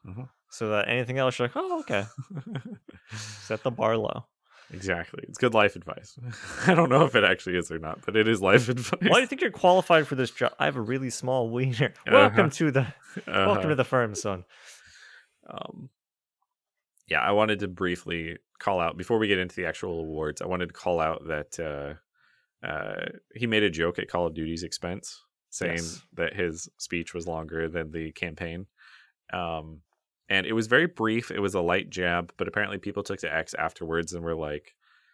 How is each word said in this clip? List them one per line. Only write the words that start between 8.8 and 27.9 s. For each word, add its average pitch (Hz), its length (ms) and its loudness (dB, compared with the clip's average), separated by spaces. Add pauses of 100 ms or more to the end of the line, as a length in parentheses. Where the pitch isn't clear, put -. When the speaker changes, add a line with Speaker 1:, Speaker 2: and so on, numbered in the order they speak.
Speaker 2:
"Why 185 80 8
do 247 60 8
you 254 40 0
think 269 140 -8
you're 269 100 0
qualified 175 560 6
for 143 80 -6
this 127 160 0
job?" - 280 -2
"I 139 80 2
have 143 100 0
a 123 40 -4
really 127 300 -4
small 127 400 0
wiener." 123 440 0 (120)
Speaker 1:
Uh-huh. - 60 2
Speaker 2:
Welcome - 380 8
to 156 200 0
the, 135 100 4 (460)
Speaker 1:
Uh-huh. 98 200 2
Speaker 2:
welcome 101 240 2
to 151 40 2
the 127 100 2
firm, 117 300 0
son. 92 300 -6 (1040)
Speaker 1:
Um, - 440 -14 (1160)
yeah, 78 140 0
I 73 120 2
wanted 107 280 4
to 104 80 -4
briefly 85 680 -4 (200)
call 95 220 0
out, 82 160 -2
before 98 220 0
we 107 100 2
get 98 100 4
into 90 180 -4
the 90 100 -4
actual 82 340 -4
awards, 78 400 -6
I 90 60 -6
wanted 90 220 -2
to - 60 -16
call 87 260 0
out 80 260 -2
that, 76 320 -6
uh, 73 360 -6 (720)
uh, 50 400 -6 (280)
he 117 120 -4
made 107 160 4
a 101 80 6
joke 82 280 0
at - 100 -6
Call 87 180 0
of 80 80 -4
Duty's 82 280 -4
expense, - 600 -10 (260)
saying 87 240 -4
Speaker 2:
Yes. 85 280 -6 (100)
Speaker 1:
that 85 220 -4
his 85 340 -4 (100)
speech - 360 -8
was 85 120 -8
longer 80 420 -4
than 80 220 -6